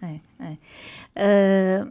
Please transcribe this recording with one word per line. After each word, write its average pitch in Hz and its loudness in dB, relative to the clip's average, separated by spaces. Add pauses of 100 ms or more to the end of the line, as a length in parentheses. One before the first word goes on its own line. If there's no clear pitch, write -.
أي، 170 -10
أي، 156 -14 (200)
أي. 156 -14 (600)
آه، 196 2